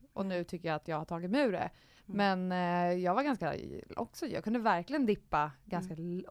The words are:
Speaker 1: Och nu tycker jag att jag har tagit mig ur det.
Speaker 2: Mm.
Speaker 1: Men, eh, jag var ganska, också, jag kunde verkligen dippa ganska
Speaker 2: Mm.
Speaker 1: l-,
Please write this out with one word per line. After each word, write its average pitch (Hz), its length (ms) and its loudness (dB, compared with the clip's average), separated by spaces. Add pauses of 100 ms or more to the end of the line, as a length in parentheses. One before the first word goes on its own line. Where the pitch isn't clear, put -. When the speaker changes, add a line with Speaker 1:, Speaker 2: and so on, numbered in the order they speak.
(140)
Speaker 1:
Och 196 120 -2
nu 185 180 -2
tycker 170 240 -6
jag 156 80 0
att - 120 -8
jag 160 100 -2
har 156 80 -4
tagit 170 260 -4
mig 277 100 4
ur 254 100 4
det. 175 180 -2 (360)
Speaker 2:
Mm. 190 420 2
Speaker 1:
Men, 185 40 0
eh, 175 480 2
jag 180 160 4
var 262 80 4
ganska, 202 320 0 (400)
också, - 320 -6
jag - 160 -4
kunde 226 160 0
verkligen 226 460 2
dippa 156 460 0 (140)
ganska 190 280 -4
Speaker 2:
Mm. 170 240 -6
Speaker 1:
l-, 190 120 -8